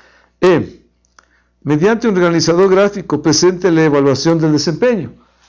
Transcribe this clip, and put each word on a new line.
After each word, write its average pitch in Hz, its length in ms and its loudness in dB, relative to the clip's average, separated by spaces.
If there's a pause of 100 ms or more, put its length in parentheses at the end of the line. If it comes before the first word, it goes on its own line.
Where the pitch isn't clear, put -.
(420)
E. 170 420 -2 (800)
Mediante 196 440 0
un 202 80 0
organizador 170 540 2
gráfico, 190 520 -2
presente 175 500 0
la 160 120 2
evaluación 147 560 0
del 156 140 0
desempeño. 160 580 -2 (380)